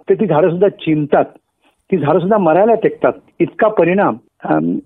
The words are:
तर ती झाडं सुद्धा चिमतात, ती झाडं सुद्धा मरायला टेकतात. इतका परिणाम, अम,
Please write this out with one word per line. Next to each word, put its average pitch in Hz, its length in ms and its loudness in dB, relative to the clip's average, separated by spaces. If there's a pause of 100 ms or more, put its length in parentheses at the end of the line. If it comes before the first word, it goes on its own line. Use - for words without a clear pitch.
तर 196 60 2
ती 214 120 0
झाडं 156 240 2
सुद्धा 180 180 0
चिमतात, 151 560 -2 (680)
ती 190 80 0
झाडं 151 200 0
सुद्धा 196 200 0
मरायला 190 360 2
टेकतात. 143 380 0 (280)
इतका 214 280 -2
परिणाम, 175 480 0 (280)
अम, 151 420 -2